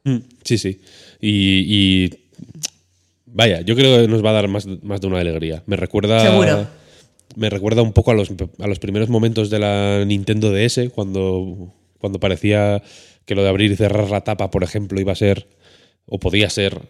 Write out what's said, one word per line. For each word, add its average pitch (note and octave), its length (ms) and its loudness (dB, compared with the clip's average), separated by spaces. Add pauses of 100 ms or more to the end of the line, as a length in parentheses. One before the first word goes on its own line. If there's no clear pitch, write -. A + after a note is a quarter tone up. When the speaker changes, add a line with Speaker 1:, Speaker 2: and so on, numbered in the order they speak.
Speaker 1:
Mm, C3 140 0 (260)
sí, A#2+ 120 0
sí. G2 220 -6 (400)
Y, G2 480 2
y F#2+ 420 2 (1160)
vaya, A2 340 2
yo F#2 160 -2
creo C3 260 6
que A#2 60 6
nos A2 160 2
va G#2+ 60 2
a A2 40 2
dar G#2 140 2
más, G2 180 -4 (180)
más G2 180 -8
de G2 60 -4
una F#2 120 -2
alegría. D#2+ 460 -4
Me G2+ 100 -2
recuerda, G#2 460 0
Speaker 2:
Seguro. G#2+ 460 4 (680)
Speaker 1:
me G#2+ 140 -4
recuerda G#2 320 0
un A2 100 2
poco - 200 4
a - 20 4
los, G2+ 180 0 (280)
a G#2 80 -6
los G2 120 -4
primeros G#2 300 -2
momentos A2+ 400 0
de G#2+ 100 -2
la G2+ 460 0
Nintendo G#2 460 0
D G2 120 0
S, B2 260 -2
cuando, F#2+ 880 -6 (240)
cuando G2 200 -6
parecía G2+ 640 0 (440)
que G2+ 100 -6
lo G2 80 0
de G2 60 2
abrir G2+ 220 2
y G2 40 0
cerrar G2+ 340 0
la G2+ 120 -2
tapa, G2+ 280 -4
por F#2 140 -2
ejemplo, G2 380 -4
iba G2 100 -2
a F#2 40 -4
ser G2 320 0 (600)
o F#2+ 100 -6
podía G2 300 2
ser G2 300 -2 (100)